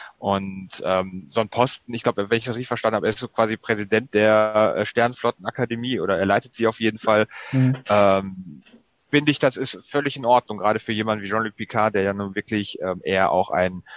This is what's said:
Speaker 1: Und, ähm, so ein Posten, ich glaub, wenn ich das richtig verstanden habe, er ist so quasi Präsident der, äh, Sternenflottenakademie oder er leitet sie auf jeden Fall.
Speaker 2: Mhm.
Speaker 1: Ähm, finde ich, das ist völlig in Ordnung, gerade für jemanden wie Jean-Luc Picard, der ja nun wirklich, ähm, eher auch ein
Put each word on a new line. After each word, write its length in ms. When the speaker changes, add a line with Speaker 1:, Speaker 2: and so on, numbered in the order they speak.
Speaker 1:
Und, 680
ähm, 420
so 140
ein 80
Posten, 440
ich 80
glaub, 140
wenn 220
ich 80
das 100
richtig 120
verstanden 280
habe, 100
er 40
ist 80
so 100
quasi 300
Präsident 560
der, 640
äh, 80
Sternenflottenakademie 1120
oder 180
er 80
leitet 280
sie 120
auf 140
jeden 180
Fall. 300
Speaker 2:
Mhm. 240
Speaker 1:
Ähm, 760
finde 220
ich, 60
das 200
ist 280
völlig 300
in 80
Ordnung, 340
gerade 200
für 140
jemanden 320
wie 40
Jean-Luc 280
Picard, 380
der 80
ja 120
nun 200
wirklich, 460
ähm, 240
eher 280
auch 180
ein 320